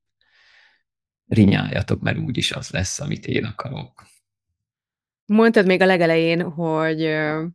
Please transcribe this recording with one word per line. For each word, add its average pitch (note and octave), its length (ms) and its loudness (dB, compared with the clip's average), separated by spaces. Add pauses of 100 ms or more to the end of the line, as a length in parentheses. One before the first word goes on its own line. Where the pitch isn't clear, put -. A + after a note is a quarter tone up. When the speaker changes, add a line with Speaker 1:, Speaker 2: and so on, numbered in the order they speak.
(1300)
Speaker 1:
rinyáljatok, G2+ 760 2
mert - 180 -4
úgyis - 340 -4
az - 180 -12
lesz, - 300 -6
amit - 260 -8
én - 180 -4
akarok. - 640 -14 (1300)
Speaker 2:
Mondtad A3 340 6
még F#3 160 4
a F#3 40 6
legelején, E3 560 2
hogy, D#3+ 600 -4
ö, D#3 420 -2 (100)